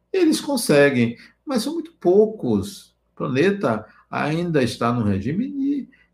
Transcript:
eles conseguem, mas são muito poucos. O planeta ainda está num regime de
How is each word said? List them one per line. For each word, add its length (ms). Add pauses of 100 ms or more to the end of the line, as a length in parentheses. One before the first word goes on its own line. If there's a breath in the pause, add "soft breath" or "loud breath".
(120)
eles 280
conseguem, 760 (280 loud breath)
mas 180
são 120
muito 180
poucos. 1040 (160)
O 40
planeta 720 (240 loud breath)
ainda 520
está 300
num 120
regime 460
de 380 (260 soft breath)